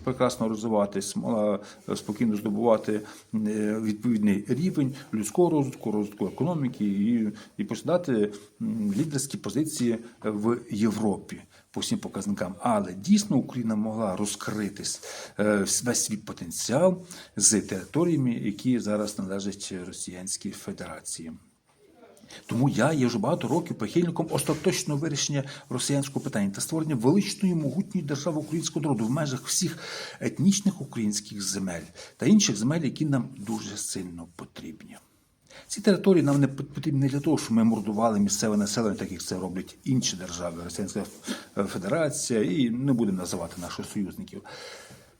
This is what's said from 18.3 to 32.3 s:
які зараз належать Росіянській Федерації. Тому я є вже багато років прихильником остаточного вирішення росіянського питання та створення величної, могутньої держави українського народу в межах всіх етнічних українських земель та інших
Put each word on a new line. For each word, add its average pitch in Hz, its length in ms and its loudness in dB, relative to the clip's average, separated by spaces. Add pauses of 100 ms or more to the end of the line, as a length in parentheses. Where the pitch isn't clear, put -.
які 123 480 0
зараз 104 380 -2
належать 98 560 -6 (120)
Росіянській 92 640 -8
Федерації. 85 840 -12 (1120)
Тому 123 220 2
я 131 240 2
є 131 140 2
вже 117 120 0
багато 127 300 0
років 170 300 -2
прихильником 165 520 0
остаточного 151 680 0
вирішення 147 440 -2 (240)
росіянського 139 560 -2
питання 101 260 0
та - 100 -10
створення 160 340 -2
величної, 175 600 4
могутньої 156 520 -2
держави 151 340 -2
українського 156 420 -4
народу 123 220 2
в 107 60 0
межах 143 360 -2
всіх - 320 0 (420)
етнічних 190 600 2
українських 104 640 -4
земель 95 400 -4 (340)
та 120 100 0
інших 202 300 8